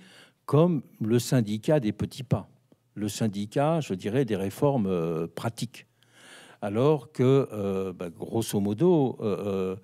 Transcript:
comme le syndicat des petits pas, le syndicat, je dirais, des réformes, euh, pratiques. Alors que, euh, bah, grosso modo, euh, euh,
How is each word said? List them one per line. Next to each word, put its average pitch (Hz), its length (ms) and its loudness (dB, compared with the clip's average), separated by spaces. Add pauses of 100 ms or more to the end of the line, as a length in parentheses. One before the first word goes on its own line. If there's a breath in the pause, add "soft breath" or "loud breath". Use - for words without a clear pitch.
(460 loud breath)
comme 160 360 4 (200)
le 110 160 4
syndicat 120 600 0
des 107 120 0
petits - 300 -6
pas, - 260 -2 (460)
le 104 160 -4
syndicat, 117 680 -2
je 135 120 -6
dirais, 101 320 0
des 107 120 -2
réformes, 107 500 0
euh, 85 400 -2
pratiques. - 580 -8 (760 loud breath)
Alors 131 520 0
que, 131 400 4
euh, 98 400 -2
bah, 87 180 -8
grosso - 480 -4
modo, 127 600 2
euh, 101 160 -2 (100)
euh, 95 380 -2